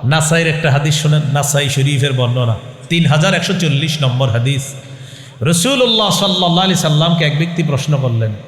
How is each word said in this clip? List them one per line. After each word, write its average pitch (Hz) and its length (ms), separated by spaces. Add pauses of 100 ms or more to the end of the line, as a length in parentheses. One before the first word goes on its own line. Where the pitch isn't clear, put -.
নাসাইর 160 420
একটা 156 240
হাদিস 147 260
শোনেন, 151 260 (100)
নাসাই 143 360
শরীফের 139 440
বর্ণনা, 120 420 (320)
তিন 170 180
হাজার 151 300
একশো 190 240
চল্লিশ 151 420
নম্বর 131 280
হাদিস। 127 340 (800)
রাসূলুল্লাহ 226 720
সাল্লাল্লাহু 180 540
আলাইহি 185 160
সাল্লামকে 160 440
এক 143 120
ব্যক্তি 170 260
প্রশ্ন 143 340
করলেন 117 340 (160)